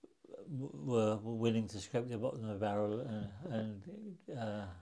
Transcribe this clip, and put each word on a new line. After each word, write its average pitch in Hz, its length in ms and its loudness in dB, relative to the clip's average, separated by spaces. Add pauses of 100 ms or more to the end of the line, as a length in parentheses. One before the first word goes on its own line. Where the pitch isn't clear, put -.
(500)
w-, 135 240 -4
were, 117 440 4
were 110 160 -4
willing 113 360 4
to 104 100 -6
scrape 123 280 0
the 120 100 -2
bottom 117 280 -2
of 104 140 -2
the 107 60 4
barrel 104 360 4
and, 107 260 -2 (260)
and, 151 880 -6
uh, 104 260 -2 (160)